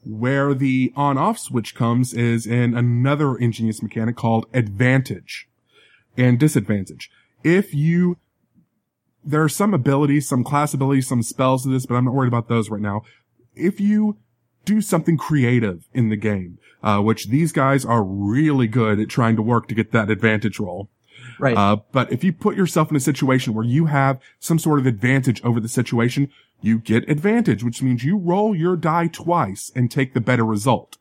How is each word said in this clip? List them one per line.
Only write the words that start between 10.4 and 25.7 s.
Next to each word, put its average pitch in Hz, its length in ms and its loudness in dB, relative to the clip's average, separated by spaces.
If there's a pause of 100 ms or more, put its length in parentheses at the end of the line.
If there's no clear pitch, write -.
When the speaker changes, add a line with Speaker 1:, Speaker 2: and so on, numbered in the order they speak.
Speaker 1:
class 143 280 0
abilities, 135 360 0
some 120 140 0
spells 131 400 0
to 135 60 -4
this, 131 160 -2
but 120 100 -2
I'm 123 100 2
not 123 80 -2
worried 135 160 0
about 120 180 -2
those 113 220 -2
right 104 120 -6
now. 104 200 -4 (520)
If 196 280 -2
you 208 340 0 (480)
do 214 180 0
something 170 360 0
creative 120 760 0
in 120 160 0
the 107 60 0
game, 101 420 -4 (240)
uh, 104 180 2
which 107 280 0
these 156 240 0
guys 139 340 2
are 117 180 2
really 113 640 0
good 107 320 0
at 110 100 -2
trying 113 260 2
to 110 60 -2
work 113 260 0
to 110 80 -6
get 110 160 -2
that 107 180 2
advantage 107 500 0
roll. 95 300 -10 (500)
Speaker 2:
Right. 127 180 0
Speaker 1:
Uh, 104 200 4 (140)
but 123 200 0
if 127 120 -4
you 185 80 2
put 202 240 -2
yourself 170 340 0
in 156 60 -2
a 143 40 2
situation 131 540 0
where 110 120 -4
you 151 220 2
have 135 320 2 (200)
some 165 200 0
sort 151 200 2
of 127 60 0
advantage 127 580 0
over 120 160 0
the 110 80 -6
situation, 120 640 -2 (320)